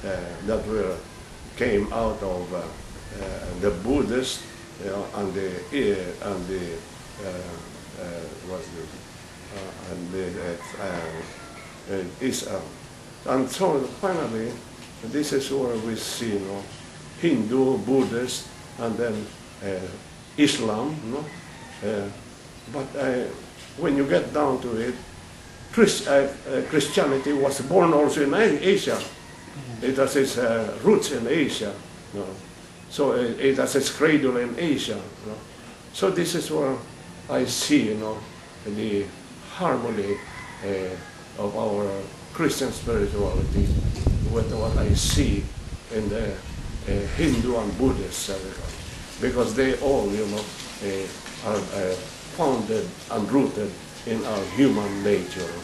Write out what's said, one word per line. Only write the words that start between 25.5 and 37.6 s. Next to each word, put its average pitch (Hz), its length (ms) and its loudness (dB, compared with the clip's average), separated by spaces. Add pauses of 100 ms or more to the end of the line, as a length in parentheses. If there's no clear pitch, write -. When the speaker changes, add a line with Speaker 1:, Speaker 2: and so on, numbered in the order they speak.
Speaker 1:
Chris-, - 340 6
uh, 139 260 6 (160)
uh, 131 200 2
Christianity 143 640 4
was 135 280 4
born 165 320 6
also 147 300 6
in 139 100 4
A-, 185 280 6
Asia. 185 340 4
Speaker 2:
Mm-hmm. - 880 -10
Speaker 1:
It 131 120 2
has 135 180 4
its, 131 220 4
uh, 113 460 2
roots 175 280 6
in 117 160 -2
Asia, 117 460 0 (400)
you 101 80 -4
know. 92 60 -4 (600)
So, 135 240 2
uh, - 40 4
it 123 400 4
has 131 180 2
its - 140 4
cradle 135 480 4
in 120 200 -2
Asia, 127 380 2 (300)
you 107 60 -6
know. 110 60 -8 (560)
So - 180 2
this 170 240 0
is 156 160 -2
where 139 240 2 (540)
I 131 160 4
see, 120 440 4